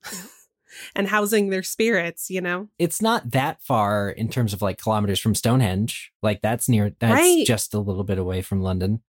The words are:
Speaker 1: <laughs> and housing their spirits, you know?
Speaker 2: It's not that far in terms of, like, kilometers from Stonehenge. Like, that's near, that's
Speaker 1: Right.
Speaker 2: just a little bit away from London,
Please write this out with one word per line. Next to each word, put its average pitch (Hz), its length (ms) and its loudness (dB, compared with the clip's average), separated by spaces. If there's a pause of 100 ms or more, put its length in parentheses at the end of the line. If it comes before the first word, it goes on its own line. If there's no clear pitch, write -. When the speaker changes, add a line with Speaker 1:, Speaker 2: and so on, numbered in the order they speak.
Speaker 1:
<laughs> - 920 -18
and 196 100 0
housing 208 440 0
their 190 120 -2
spirits, 190 640 -2
you 185 120 -4
know? 180 300 -6 (100)
Speaker 2:
It's 170 200 0
not 220 300 0
that 143 320 -2
far 104 480 0
in 110 200 -4
terms 113 220 0
of, 101 100 -6
like, 95 200 -2
kilometers 104 380 0
from 110 160 2
Stonehenge. 113 760 0 (120)
Like, 107 200 0
that's 113 260 -2
near, 104 300 4
that's 117 220 4
Speaker 1:
Right. 339 260 6
Speaker 2:
just - 260 0
a 104 60 -2
little 101 240 -2
bit 95 160 -2
away 92 240 -2
from 95 200 -2
London, 92 380 0 (160)